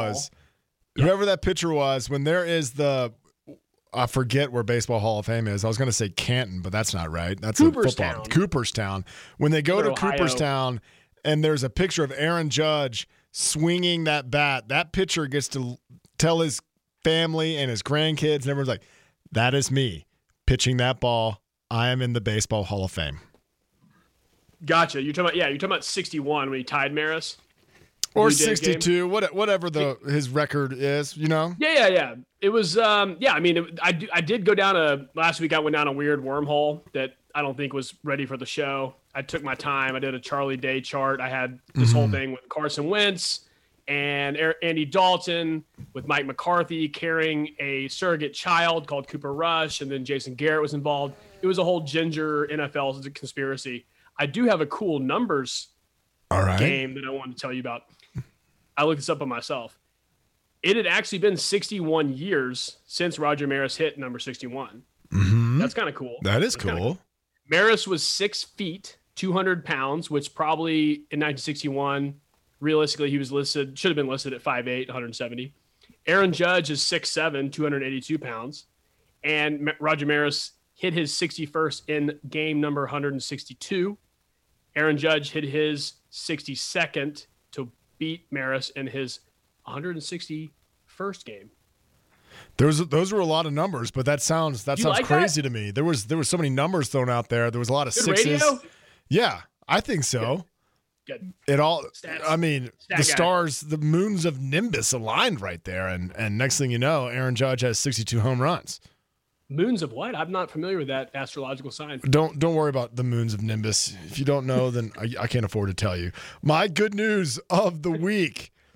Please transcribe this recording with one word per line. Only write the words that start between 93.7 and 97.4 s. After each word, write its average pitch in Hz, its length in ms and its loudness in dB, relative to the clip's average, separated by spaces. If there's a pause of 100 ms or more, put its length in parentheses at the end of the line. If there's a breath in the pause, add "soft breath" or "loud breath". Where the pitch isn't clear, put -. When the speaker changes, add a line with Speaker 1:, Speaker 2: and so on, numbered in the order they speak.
Speaker 1:
but 131 160 -2
that 147 160 2
sounds, 156 420 0
that 139 140 -2
Speaker 2:
You 233 60 0
Speaker 1:
sounds 214 140 4
Speaker 2:
like 254 100 0
that? - 100 4
Speaker 1:
crazy 156 240 2
to 135 80 -2
me. 107 200 -4
There 131 140 0
was, 135 220 0
there 151 100 -2
were 151 80 0
so - 120 0
many 156 140 2
numbers 147 380 0
thrown 127 220 2
out 120 180 0
there. 117 220 2